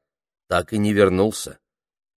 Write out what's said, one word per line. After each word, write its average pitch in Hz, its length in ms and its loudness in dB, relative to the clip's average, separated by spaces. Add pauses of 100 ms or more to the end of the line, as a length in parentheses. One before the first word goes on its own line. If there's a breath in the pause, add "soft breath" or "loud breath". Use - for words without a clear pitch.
(480)
Так 90 240 -4
и 110 60 -4
не 104 140 0
вернулся. 98 640 0 (580)